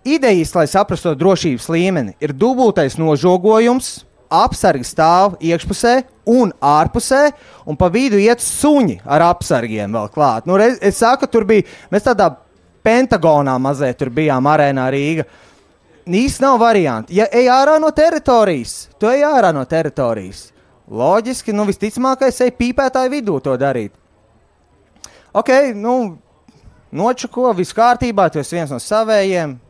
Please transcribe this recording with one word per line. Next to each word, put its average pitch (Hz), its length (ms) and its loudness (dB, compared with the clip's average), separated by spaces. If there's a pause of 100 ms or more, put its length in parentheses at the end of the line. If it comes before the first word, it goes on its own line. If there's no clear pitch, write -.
Idejas, 247 560 0
lai 170 80 2
saprastu 175 460 -2
to 139 80 -6
drošības 165 500 0
līmeni, 165 480 -2
ir 147 160 -6
dubultais 202 640 0
nožogojums, 185 1000 2 (320)
apsargi 165 560 0
stāv 175 560 2
iekšpusē 165 480 -2 (400)
un 240 260 4
ārpusē, 165 680 2 (420)
un 151 80 -8
pa 180 140 2
vidu 233 260 2
iet 226 240 4
suņi 262 640 0
ar 156 220 2
apsargiem 113 680 -2
vēl 104 220 -4
klāt. 131 340 0
Nu, 180 80 2
reiz, 233 240 2
es 196 220 0
saku, 254 260 0
tur 226 160 0
bija, 202 220 2 (240)
mēs 202 160 -2
tādā 202 240 2 (500)
pentagonā 160 800 2
mazliet 135 380 -2
tur 135 100 -4
bijām, 135 400 0
Arēnā 139 460 0
Rīga. 151 340 -4 (720)
Īsti 226 400 -2
nav 269 220 2
varianti. 170 580 0
Ja 226 80 0
ej 240 240 2
ārā 277 240 4
no 311 160 0
teritorijas, 233 1040 0
tu - 80 -4
ej 254 160 2
ārā 262 320 2
no 143 160 -4
teritorijas. 120 760 -4 (420)
Loģiski, 202 640 -2
nu, 208 160 -2
visticamākais, 247 720 -2
ej 247 160 0
pīpētāju 254 560 -2
vidū 214 320 -4
to 135 80 -2
darīt. 123 400 -4 (1400)
Ok, 262 460 2
nu, 220 400 -4 (720)
nočako, 247 680 -2
viss 175 200 -6
kārtībā, 226 580 0
tu 151 80 -4
esi 165 160 -8
viens 151 160 -6
no 120 80 -10
savējiem 190 800 -2 (100)